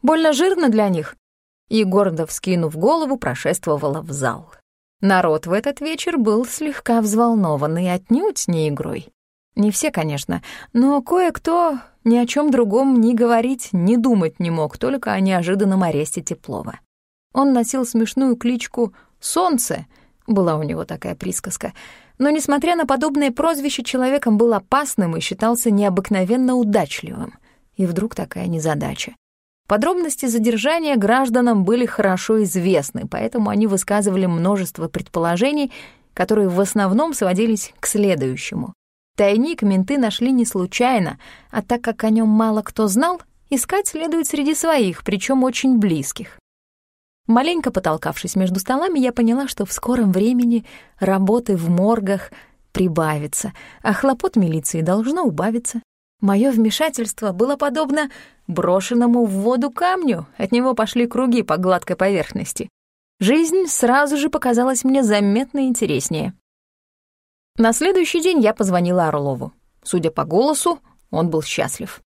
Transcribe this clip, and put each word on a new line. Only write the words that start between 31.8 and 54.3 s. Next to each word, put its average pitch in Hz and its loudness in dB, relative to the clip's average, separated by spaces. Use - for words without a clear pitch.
хорошо 214 0
известны, 175 0
поэтому 220 -4
они 208 2
высказывали 196 0
множество 175 -2
предположений, 190 -2
которые 196 2
в 175 0
основном 208 2
сводились 214 0
к - -10
следующему. 175 -2
Тайник 214 2
менты 190 2
нашли 240 0
не 240 4
случайно, 196 0
а 220 -4
так 240 -2
как 226 -6
о 220 2
нём 220 4
мало 220 2
кто 214 -2
знал, 320 0
искать 381 -2
следует 320 -2
среди 294 -2
своих, 277 0
причём 254 0
очень 254 2
близких. 175 -2
Маленько 320 2
потолкавшись 160 -4
между 185 0
столами, 294 -2
я 254 0
поняла, 240 0
что - -6
в - -10
скором 233 0
времени 233 2
работы 190 2
в 165 -2
моргах 196 0
прибавится, 156 -2
а 214 0
хлопот 269 0